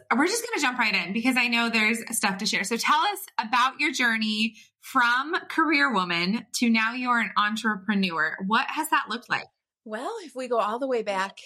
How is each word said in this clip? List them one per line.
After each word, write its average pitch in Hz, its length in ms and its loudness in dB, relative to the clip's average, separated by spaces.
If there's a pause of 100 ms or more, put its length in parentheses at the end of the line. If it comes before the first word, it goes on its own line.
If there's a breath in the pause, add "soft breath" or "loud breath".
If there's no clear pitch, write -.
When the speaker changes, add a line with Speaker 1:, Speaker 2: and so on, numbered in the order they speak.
(140)
Speaker 1:
we're 277 140 4
just 466 180 -2
gonna 466 160 -4
jump 254 160 0
right 220 160 2
in 180 200 -2
because 247 240 0
I 240 100 4
know 233 220 2
there's 220 300 2 (140)
stuff 190 260 0
to 214 60 -4
share. 190 200 -2
So 226 100 -2
tell 277 240 2
us 381 200 0 (200)
about 247 400 2
your 294 140 0
journey 220 640 0 (240 loud breath)
from 262 520 2 (140)
career 294 460 2
woman 180 520 0 (100)
to 240 140 2
now 226 220 2
you're 247 280 0
an 214 180 -2
entrepreneur. 202 960 0 (100)
What 220 260 2
has 302 180 -4
that 285 180 2
looked 226 220 -8
like? 139 160 -4 (380)
Speaker 2:
Well, 240 300 -6 (100)
if 302 120 -16
we 254 120 -6
go 233 120 0
all 208 180 0
the 269 100 -4
way 247 140 0
back, 196 440 -4